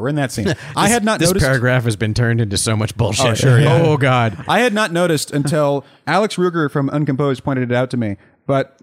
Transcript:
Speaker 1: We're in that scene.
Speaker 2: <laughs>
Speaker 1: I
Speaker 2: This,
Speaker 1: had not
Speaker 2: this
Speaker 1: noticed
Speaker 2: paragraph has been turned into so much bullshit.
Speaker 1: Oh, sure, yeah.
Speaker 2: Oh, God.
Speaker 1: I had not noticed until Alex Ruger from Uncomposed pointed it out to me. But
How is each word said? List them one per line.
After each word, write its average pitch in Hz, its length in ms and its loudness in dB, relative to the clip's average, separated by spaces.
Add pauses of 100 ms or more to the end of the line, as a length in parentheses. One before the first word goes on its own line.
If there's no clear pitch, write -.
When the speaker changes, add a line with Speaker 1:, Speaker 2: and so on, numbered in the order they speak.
Speaker 1:
We're 120 80 -4
in 151 60 -2
that 139 160 -2
scene. 101 160 -4
Speaker 2:
<laughs> - 280 -6
Speaker 1:
I 175 100 2
Speaker 2:
This, 208 80 4
Speaker 1:
had 233 100 0
not 220 160 0
Speaker 2:
this 165 100 2
Speaker 1:
noticed 185 160 2
Speaker 2:
paragraph 127 380 2
has 113 120 0
been 107 180 -2
turned 117 280 0
into 101 160 -2
so 110 180 0
much 107 220 -4
bullshit. 107 300 0
Speaker 1:
Oh, 113 80 2
sure, 127 240 4
yeah. 139 220 4
Speaker 2:
Oh, 151 160 2
God. 123 500 0
Speaker 1:
I 170 120 2
had 240 140 2
not 208 180 0
noticed 170 400 0
until 143 520 0 (240)
Alex 190 300 0
Ruger 170 320 0
from 139 200 -2
Uncomposed 139 540 -2
pointed 127 280 -4
it 123 40 0
out 127 160 0
to 123 60 -4
me. 107 200 -4 (300)
But 139 360 -2